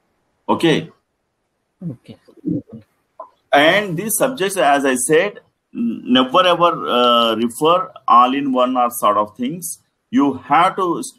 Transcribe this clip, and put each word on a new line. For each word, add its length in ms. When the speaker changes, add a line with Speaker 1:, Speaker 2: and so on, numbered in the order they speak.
Speaker 1:
Okay? 400
Speaker 2:
Okay. 260
Speaker 1:
And 420
these 220
subjects, 400
as 260
I 120
said, 460
n-, 300
never 420
ever, 420
uh, 460
refer 560
all 260
in 180
one 260
or 120
sort 280
of 200
things. 460
You 240
have 440
to 200
s-, 220